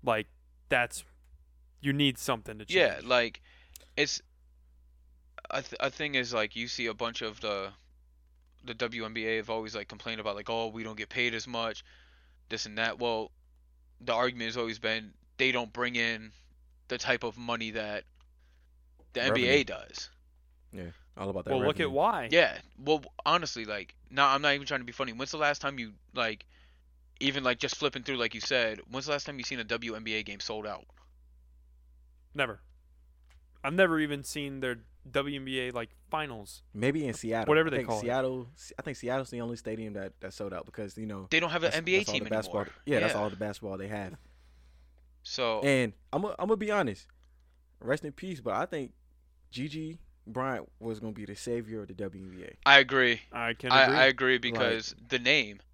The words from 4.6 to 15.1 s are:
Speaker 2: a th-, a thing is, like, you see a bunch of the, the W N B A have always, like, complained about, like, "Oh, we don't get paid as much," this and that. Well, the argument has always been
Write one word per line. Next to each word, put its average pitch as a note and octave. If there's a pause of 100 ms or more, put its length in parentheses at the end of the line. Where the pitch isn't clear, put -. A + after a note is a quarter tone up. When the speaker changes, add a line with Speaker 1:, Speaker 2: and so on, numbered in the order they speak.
Speaker 2:
a C3+
th-, -
a C3+
thing D3
is, B2
like, G#2+
you A#2
see B2
a A2
bunch A#2
of A2
the, G2 (920)
the B2
W A2+
N A2
B A2+
A A2+
have A2
always, A2
like, G#2
complained A2
about, G#2
like, G#2
"Oh, A2+
we A2
don't A2
get G#2+
paid A#2+
as A2
much," A2+ (640)
this A2
and G#2+
that. A2+
Well, A2+ (720)
the B2
argument A#2+
has A2+
always A2+
been A2 (240)